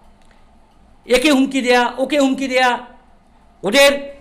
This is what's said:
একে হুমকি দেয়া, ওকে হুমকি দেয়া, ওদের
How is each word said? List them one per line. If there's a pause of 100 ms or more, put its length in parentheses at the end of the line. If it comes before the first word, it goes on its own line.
(1040)
একে
হুমকি
দেয়া,
ওকে
হুমকি
দেয়া, (880)
ওদের